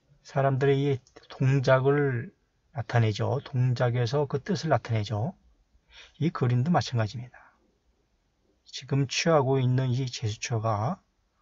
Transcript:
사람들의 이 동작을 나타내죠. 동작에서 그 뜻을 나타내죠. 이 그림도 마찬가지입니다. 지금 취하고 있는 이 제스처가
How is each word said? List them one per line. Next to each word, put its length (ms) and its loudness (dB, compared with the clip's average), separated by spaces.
사람들의 580 2
이 180 0
동작을 1000 2
나타내죠. 720 0
동작에서 840 0
그 140 -4
뜻을 300 -4
나타내죠. 640 -2
이 120 0
그림도 400 0
마찬가지입니다. 680 -2
지금 440 -2
취하고 500 2
있는 300 2
이 180 0
제스처가 920 -4